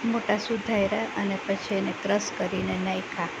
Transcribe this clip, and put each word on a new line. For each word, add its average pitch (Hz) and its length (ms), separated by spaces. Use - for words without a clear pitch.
મોટા 226 340
સુધાર્યા 214 760
અને 196 240
પછી 196 380
એને 190 180
ક્રશ 202 380
કરીને 185 460
નાખ્યા. 185 640